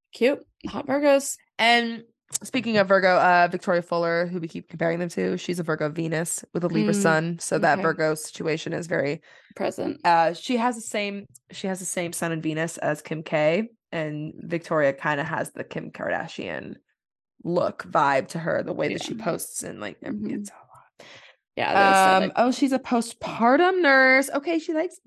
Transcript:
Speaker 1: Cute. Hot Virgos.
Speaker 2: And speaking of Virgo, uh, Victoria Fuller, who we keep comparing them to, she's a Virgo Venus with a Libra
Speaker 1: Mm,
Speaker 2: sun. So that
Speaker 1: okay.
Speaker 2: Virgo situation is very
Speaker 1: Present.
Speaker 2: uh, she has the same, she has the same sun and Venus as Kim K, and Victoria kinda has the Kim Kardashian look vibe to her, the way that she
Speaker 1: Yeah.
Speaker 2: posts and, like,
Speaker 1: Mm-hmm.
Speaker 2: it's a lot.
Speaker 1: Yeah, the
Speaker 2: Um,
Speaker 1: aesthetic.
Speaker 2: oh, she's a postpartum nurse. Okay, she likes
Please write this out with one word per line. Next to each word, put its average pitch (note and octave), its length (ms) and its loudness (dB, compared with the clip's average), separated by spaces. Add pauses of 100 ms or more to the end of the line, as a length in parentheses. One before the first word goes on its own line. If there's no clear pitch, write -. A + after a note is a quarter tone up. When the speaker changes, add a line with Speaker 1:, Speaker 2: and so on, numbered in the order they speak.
(120)
Speaker 1:
Cute. C#4 320 0 (220)
Hot G3+ 200 -8
Virgos. C#4 500 2 (220)
Speaker 2:
And A#3 440 2 (400)
speaking A3 340 -2
of G3 120 4
Virgo, F#3+ 280 6
uh, F3 340 6
Victoria F3+ 300 0
Fuller, E3+ 460 0
who F3+ 140 -6
we E3 80 -8
keep - 200 -14
comparing E3+ 300 -2
them F3 120 -4
to, F#3 280 -2
she's F3 200 -4
a F3+ 40 -4
Virgo D#3 260 -2
Venus D#3+ 640 -4
with E3 120 -2
a F3 40 0
Libra G#3 240 2
Speaker 1:
Mm, G3+ 100 0
Speaker 2:
sun. E3 360 2
So - 200 -4
that D#3 200 4
Speaker 1:
okay. F3 40 -4
Speaker 2:
Virgo D#3 320 0
situation D#3+ 600 -6
is D#3 140 -6
very D#3 340 -2 (340)
Speaker 1:
Present. - 480 -4
Speaker 2:
uh, E3 300 4
she B3 240 -4
has A#3+ 160 0
the A3+ 80 -12
same, G3+ 420 -6 (280)
she F#3 160 -10
has F#3 100 -4
the F#3+ 80 -12
same F3 260 -6
sun E3+ 200 -4
and D#3+ 100 -4
Venus D#3+ 340 -4
as D3+ 240 -4
Kim D#3+ 220 -8
K, E3 460 0 (240)
and D3+ 440 -6
Victoria D#3+ 560 0
kinda D3 320 -2
has D#3 280 -6
the - 120 -10
Kim - 280 -12
Kardashian - 840 -6 (680)
look E3+ 420 -2
vibe C#3 440 0
to E3+ 120 -10
her, D#3+ 220 -2
the - 120 -8
way - 180 -4
that E3+ 100 -6
she - 120 -10
Speaker 1:
Yeah. A3 100 -12
Speaker 2:
posts - 380 -6
and, F#2+ 180 -12
like, G#2 200 -12
Speaker 1:
Mm-hmm. G#3 300 -8
Speaker 2:
it's G#3 200 -8
a - 40 -20
lot. - 540 -20 (480)
Speaker 1:
Yeah, D2+ 160 -2
the F#3+ 60 2
Speaker 2:
Um, F#3+ 460 6
Speaker 1:
aesthetic. F#3 120 -4
Speaker 2:
oh, A#3+ 140 4
she's B3+ 220 0
a B3+ 60 0
postpartum C4 1000 2
nurse. C4+ 480 6
Okay, D#4+ 300 -2
she D#4+ 160 -4
likes E4+ 320 -4